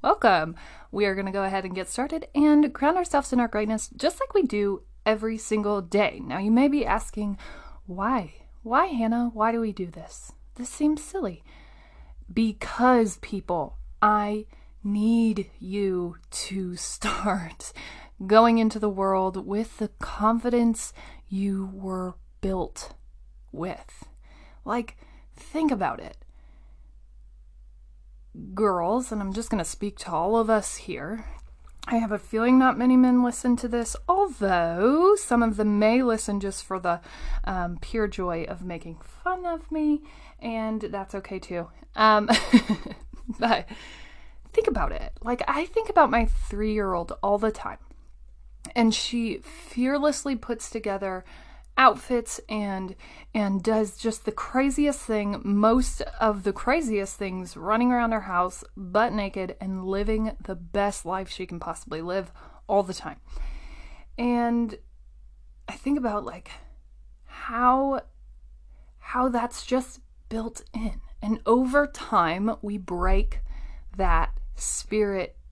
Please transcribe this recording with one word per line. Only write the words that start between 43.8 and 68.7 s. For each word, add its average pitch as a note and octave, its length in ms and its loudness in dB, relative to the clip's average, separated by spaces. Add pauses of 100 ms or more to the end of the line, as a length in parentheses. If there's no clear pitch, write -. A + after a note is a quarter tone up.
think A4 140 4
about G3 260 0
it. - 200 -8 (100)
Like, A#3+ 260 -2
I D4 160 0
think A4 240 -2
about E4+ 220 6
my A#3 160 2
three-year-old G3+ 840 0 (100)
all G3+ 160 2
the G#3+ 120 2
time, - 280 -10 (1000)
and A3+ 180 6
she A#3 440 -2
fearlessly C#4 1000 -2
puts A3+ 320 -8
together G3 560 -6 (540)
outfits B3 720 4
and, G3 480 -4 (360)
and G3 300 2
does A3 340 2
just - 280 -4
the G#3+ 80 -2
craziest C#4 680 2
thing, G#3 440 -2
most G#3+ 580 4 (180)
of G#3 220 2
the G3+ 100 0
craziest A3 640 0
things, F#3 400 -6
running A3 360 2
around A#3+ 180 2
her A3 120 -2
house F#3 420 -2 (120)
butt G3 360 0
naked G3 480 -4
and F#3+ 260 -6
living G#3+ 460 0 (100)
the F#3+ 140 -8
best G3+ 500 -4
life F#3 240 -6
she F#3 160 -8
can F3 140 -10
possibly D#3+ 420 -10
live F3 300 -4 (340)
all G3 160 4
the F#3 100 -4
time. - 280 -10 (1000)
And A#3+ 580 0 (920)
I - 40 -10
think C#4+ 240 -2
about, A3 280 -2
like, - 260 -14 (760)
how, B3+ 800 0 (960)